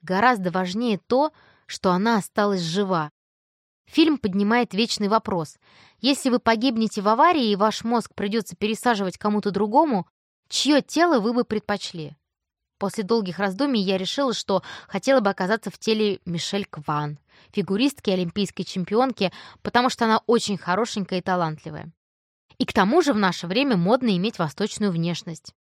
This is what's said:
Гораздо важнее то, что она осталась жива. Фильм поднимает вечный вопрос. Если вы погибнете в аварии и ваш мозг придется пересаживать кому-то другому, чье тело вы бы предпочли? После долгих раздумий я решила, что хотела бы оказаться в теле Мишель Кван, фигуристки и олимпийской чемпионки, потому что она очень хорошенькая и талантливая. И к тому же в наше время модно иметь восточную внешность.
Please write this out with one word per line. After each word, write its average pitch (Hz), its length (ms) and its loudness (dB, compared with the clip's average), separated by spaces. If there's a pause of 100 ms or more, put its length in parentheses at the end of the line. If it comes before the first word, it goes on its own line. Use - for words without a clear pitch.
Гораздо 190 480 2
важнее 185 480 -2
то, 277 320 0 (340)
что - 240 -2
она 208 280 2
осталась 202 440 0
жива. 170 480 -2 (760)
Фильм 311 320 2
поднимает 202 560 0
вечный 214 320 -2
вопрос. 190 500 -2 (440)
Если 269 280 2
вы 240 80 2
погибнете 220 640 0
в 190 60 0
аварии 262 420 4
и 202 60 2
ваш 202 280 0
мозг 233 300 -2
придется 208 420 -4
пересаживать 208 600 -2
кому-то 208 320 0
другому, 214 560 2 (440)
чье 277 300 2
тело 320 400 2
вы 214 140 -2
бы 240 100 0
предпочли? 190 720 -6 (600)
После 202 260 -4
долгих 190 340 0
раздумий 208 440 0
я 190 160 0
решила, 226 360 -2
что - 300 -2 (240)
хотела 262 320 2
бы 202 100 2
оказаться 196 400 -2
в - 80 -18
теле 214 460 0
Мишель 175 420 -4
Кван, 147 540 -6 (320)
фигуристки 208 600 0
и - 20 2
олимпийской 185 500 -4
чемпионки, 202 680 -2 (280)
потому 247 280 2
что - 160 -2
она 220 200 2
очень 208 320 2
хорошенькая 190 640 -4
и - 20 -14
талантливая. 160 720 -4 (680)
И 254 60 0
к - 60 -10
тому 240 300 4
же 285 100 2
в 208 60 2
наше 190 280 0
время 240 300 0
модно 202 400 2
иметь 185 240 -4
восточную 196 540 -2
внешность. 165 600 -6 (120)